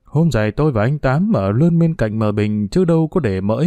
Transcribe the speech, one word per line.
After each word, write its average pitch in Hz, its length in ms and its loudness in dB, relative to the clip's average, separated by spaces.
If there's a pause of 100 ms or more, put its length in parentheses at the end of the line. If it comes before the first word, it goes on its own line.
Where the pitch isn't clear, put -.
Hôm 160 280 0
dày 107 200 0
tôi 147 200 0
và 107 120 0
anh 143 160 -2
Tám 165 340 0
ở 98 180 0
luôn 165 280 2
bên 165 160 0
cạnh 110 240 -2
Mờ 107 120 0
Bình 104 380 -2
chứ 185 160 0
đâu 160 220 2
có 185 120 -4
để 98 220 -2
mỡ 110 260 -2